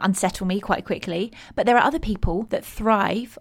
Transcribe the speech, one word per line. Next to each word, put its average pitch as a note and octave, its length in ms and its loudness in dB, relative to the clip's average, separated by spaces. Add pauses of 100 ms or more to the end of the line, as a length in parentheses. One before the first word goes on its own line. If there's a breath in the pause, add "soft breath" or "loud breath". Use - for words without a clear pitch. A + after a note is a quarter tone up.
unsettle F#3 440 0
me F#3 140 0
quite - 240 -2
quickly. F3 480 -4 (240 loud breath)
But - 100 0
there A#3+ 120 6
are A#3+ 80 6
other C#4+ 120 2
people G3+ 520 0
that - 160 -4
thrive A3 760 0